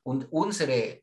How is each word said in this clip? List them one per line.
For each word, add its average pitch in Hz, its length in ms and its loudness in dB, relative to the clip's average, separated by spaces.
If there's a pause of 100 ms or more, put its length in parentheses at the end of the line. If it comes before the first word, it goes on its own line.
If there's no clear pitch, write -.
und 131 300 -4
unsere 156 720 0